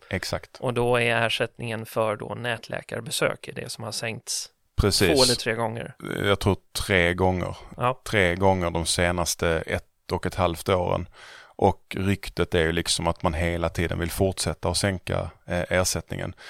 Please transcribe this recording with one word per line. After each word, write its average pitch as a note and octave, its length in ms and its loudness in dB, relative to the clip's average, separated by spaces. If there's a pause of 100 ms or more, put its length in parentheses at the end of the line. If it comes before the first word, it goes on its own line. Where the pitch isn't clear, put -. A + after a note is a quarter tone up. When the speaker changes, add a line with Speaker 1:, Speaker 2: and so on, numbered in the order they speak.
(100)
Speaker 1:
Exakt. - 500 -4
Speaker 2:
Och B2+ 140 -2
då A#2+ 220 2
är A#2 300 2
ersättningen A2+ 600 -4
för A2 300 0
då - 180 -8
nätläkarbesök, - 1120 -4
är - 40 -10
det - 180 -8
som - 140 -12
har G#2+ 80 -8
sänkts - 560 -6 (320)
Speaker 1:
Precis. G2+ 280 4
Speaker 2:
två C3 160 6
eller B2 100 4
tre A2+ 200 -2
gånger. A2+ 400 -4 (300)
Speaker 1:
Jag G2+ 160 2
tror F#2 160 4 (300)
tre F2 280 4
gånger. F#2 420 0 (200)
Speaker 2:
Ja. B2 240 -2 (100)
Speaker 1:
Tre F#2 260 4
gånger F#2+ 340 4
de E2+ 160 0
senaste F2 640 0 (180)
ett - 180 -4 (280)
och F#2 140 -2
ett F2+ 80 -4
halvt F2 340 0
åren. F2+ 400 2 (520)
Och - 380 2
ryktet F#2+ 560 0
är F2 80 6
ju D#2+ 100 4
liksom E2+ 340 0
att E2+ 160 -2
man F2+ 120 2
hela E2+ 340 0
tiden F2 300 -2
vill E2+ 120 -2
fortsätta - 580 0
att F2 80 0
sänka, F#2 420 0 (280)
eh, F2 220 -2
ersättningen. F#2 680 -2 (160)